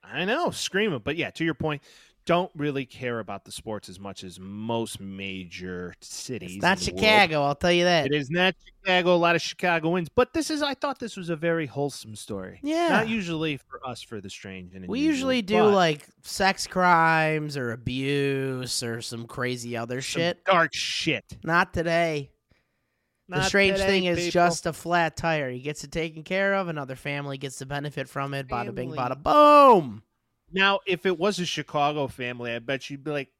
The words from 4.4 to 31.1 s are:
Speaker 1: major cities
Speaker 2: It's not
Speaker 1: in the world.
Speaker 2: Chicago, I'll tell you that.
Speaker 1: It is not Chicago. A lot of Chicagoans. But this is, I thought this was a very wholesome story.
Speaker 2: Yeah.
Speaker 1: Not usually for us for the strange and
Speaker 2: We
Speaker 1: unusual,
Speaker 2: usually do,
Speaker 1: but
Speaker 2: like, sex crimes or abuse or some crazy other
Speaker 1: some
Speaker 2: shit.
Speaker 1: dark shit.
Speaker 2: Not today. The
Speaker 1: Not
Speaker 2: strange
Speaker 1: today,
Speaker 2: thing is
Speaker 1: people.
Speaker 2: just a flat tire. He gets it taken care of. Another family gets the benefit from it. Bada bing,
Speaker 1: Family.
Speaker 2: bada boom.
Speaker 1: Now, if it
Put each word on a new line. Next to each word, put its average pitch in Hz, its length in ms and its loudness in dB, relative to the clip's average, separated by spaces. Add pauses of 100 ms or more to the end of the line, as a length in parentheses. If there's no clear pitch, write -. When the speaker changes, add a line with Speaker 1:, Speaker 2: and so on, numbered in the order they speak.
Speaker 1:
major 92 1000 -10
cities 92 540 -12
Speaker 2:
It's 101 80 -8
not 185 160 2
Speaker 1:
in 180 60 -6
the 196 80 -4
world. 190 100 -2
Speaker 2:
Chicago, 196 400 4
I'll 143 120 0
tell 175 160 2
you 175 120 4
that. 170 240 2
Speaker 1:
It 135 80 0
is 139 160 -4
not 180 240 2 (280)
Chicago. 180 300 4
A 175 40 4
lot 170 180 4
of 160 80 0
Chicagoans. 170 680 -2
But - 240 2
this 320 160 -2
is, 302 140 -2
I 285 100 -2
thought 277 240 -4
this 226 180 -10
was 175 140 -10
a 170 60 -2
very 165 320 0
wholesome 123 480 -6
story. 95 480 -10
Speaker 2:
Yeah. 320 260 0
Speaker 1:
Not 220 180 2
usually 165 500 -4
for - 300 -14
us 120 140 -10
for 110 180 -10
the 95 120 -12
strange 92 420 -14
and 95 140 -12
Speaker 2:
We 196 140 -4
Speaker 1:
unusual, 311 120 2
Speaker 2:
usually 262 300 0
do, 208 160 2
Speaker 1:
but 214 140 6
Speaker 2:
like, 165 340 2 (160)
sex - 420 0
crimes 160 880 4
or 123 160 -4
abuse 131 1120 -2
or 117 220 -6
some 117 240 -10
crazy 120 500 -6
other 120 240 -4
Speaker 1:
some 165 200 -4
Speaker 2:
shit. 170 220 -2
Speaker 1:
dark 170 300 4
shit. - 720 -4
Speaker 2:
Not 175 280 2
today. 165 600 0 (1000)
The 180 100 -2
Speaker 1:
Not 190 80 2
Speaker 2:
strange 196 280 4
Speaker 1:
today, 196 120 2
Speaker 2:
thing 196 180 4
is 170 140 2
Speaker 1:
people. 175 120 -2
Speaker 2:
just 175 360 4
a 165 40 -2
flat 165 460 0
tire. 151 340 -2
He 123 80 -8
gets 147 240 -8
it 143 80 -14
taken 160 320 -6
care 196 300 0
of. 190 160 -2
Another 139 260 -6
family 143 420 -6
gets 135 220 -10
the 135 60 -8
benefit 143 420 -6
from 139 260 -6
it. 139 140 -6
Bada 120 260 -4
bing, 127 200 -6
Speaker 1:
Family. 131 220 -2
Speaker 2:
bada 139 60 -18
boom. 277 800 8 (480)
Speaker 1:
Now, 196 360 2
if 190 200 -2
it 185 140 0